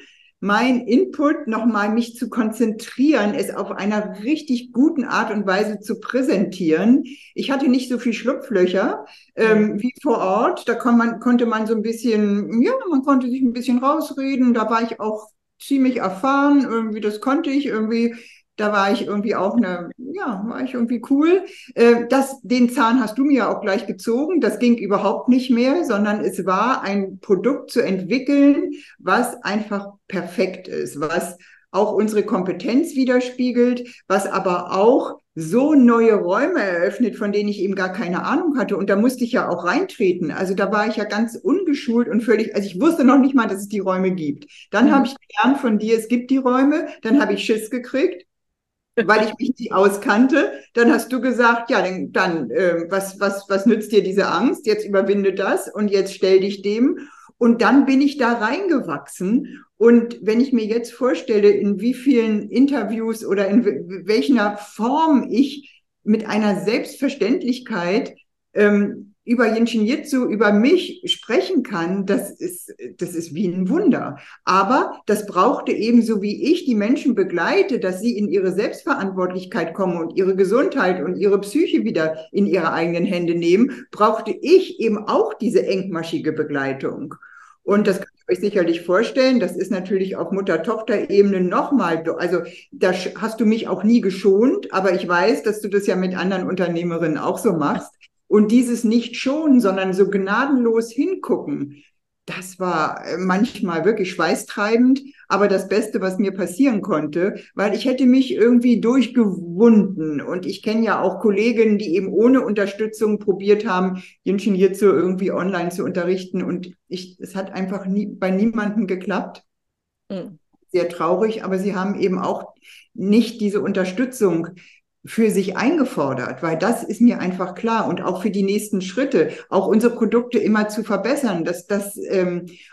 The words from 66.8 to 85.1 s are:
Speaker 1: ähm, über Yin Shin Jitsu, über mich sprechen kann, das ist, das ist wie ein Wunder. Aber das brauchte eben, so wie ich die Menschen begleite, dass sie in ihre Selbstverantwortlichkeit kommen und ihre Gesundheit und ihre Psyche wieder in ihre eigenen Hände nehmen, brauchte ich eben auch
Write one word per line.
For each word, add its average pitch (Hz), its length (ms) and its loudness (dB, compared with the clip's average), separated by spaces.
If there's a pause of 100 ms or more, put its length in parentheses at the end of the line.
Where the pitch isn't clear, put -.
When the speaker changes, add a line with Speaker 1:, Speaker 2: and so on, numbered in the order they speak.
Speaker 1:
ähm, 202 520 2 (200)
über 226 260 2
Yin 226 140 2
Shin 220 180 0
Jitsu, 254 400 -2
über 208 280 2
mich 262 520 2
sprechen 330 560 -2
kann, 180 440 -4
das - 260 -2
ist, - 420 -12 (240)
das 180 160 -8
ist 160 220 -8
wie 190 120 -2
ein 185 200 -2
Wunder. 233 500 0 (280)
Aber 196 600 0
das 202 200 0
brauchte 214 480 0
eben, 233 280 4
so 220 200 0
wie 208 300 -2
ich 349 140 0
die 240 100 0
Menschen 233 380 0
begleite, 196 640 0
dass 180 200 -4
sie 233 180 -2
in 208 120 -2
ihre 185 240 0
Selbstverantwortlichkeit 185 1200 -4
kommen 180 240 -2
und 165 200 -6
ihre 190 180 2
Gesundheit 190 680 0
und 180 140 -4
ihre 196 240 2
Psyche 311 420 0
wieder 160 480 -2
in 202 160 2
ihre 165 240 0
eigenen 170 340 -2
Hände 175 300 0
nehmen, 180 560 2
brauchte 214 400 0
ich 359 480 2
eben 208 280 -2
auch 359 260 0